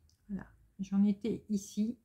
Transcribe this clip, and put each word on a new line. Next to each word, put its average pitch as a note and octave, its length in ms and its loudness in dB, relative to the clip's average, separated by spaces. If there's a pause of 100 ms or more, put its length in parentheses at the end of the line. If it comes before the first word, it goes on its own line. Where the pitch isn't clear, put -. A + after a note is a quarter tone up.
(280)
Voilà. G3 180 -8 (320)
J'en G3 260 2
étais G#3 440 0
ici. G#3+ 560 -4